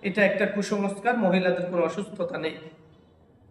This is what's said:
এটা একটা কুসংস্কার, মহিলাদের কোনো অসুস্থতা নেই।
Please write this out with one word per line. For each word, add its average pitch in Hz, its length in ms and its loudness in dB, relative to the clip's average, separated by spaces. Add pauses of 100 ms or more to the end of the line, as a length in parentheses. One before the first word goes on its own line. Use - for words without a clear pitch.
এটা 202 220 2
একটা 196 220 4
কুসংস্কার, 208 720 0
মহিলাদের 180 480 2
কোনো 175 160 0
অসুস্থতা 165 560 -4
নেই। 156 180 -4 (960)